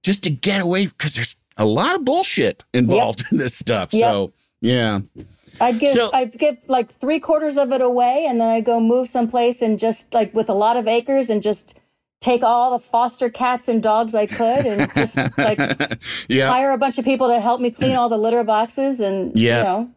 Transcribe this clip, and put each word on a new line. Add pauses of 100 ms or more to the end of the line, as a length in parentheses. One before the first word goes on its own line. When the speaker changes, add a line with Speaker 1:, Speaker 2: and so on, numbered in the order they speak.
Speaker 1:
just
to
get
away, (120)
'cause
there's (200)
a
lot
of
bullshit (120)
involved
Speaker 2:
Yep.
Speaker 1:
<laughs>
in
this
stuff."
Speaker 2:
Yep.
Speaker 1:
So, (280)
yeah. (600)
Speaker 2:
I'd
give,
Speaker 1:
So
Speaker 2:
I'd
give, (120)
like,
three
quarters
of
it
away,
and
then
I'd
go
move
someplace
and
just,
like,
with
a
lot
of
acres
and
just (440)
take
all
the
foster
cats
and
dogs
I
could
and
just,
Speaker 1:
<laughs>
Speaker 2:
like, (720)
Speaker 1:
Yeah.
Speaker 2:
hire
a
bunch
of
people
to
help
me
clean
all
the
litter
boxes
and,
Speaker 1:
Yeah.
Speaker 2:
you
know.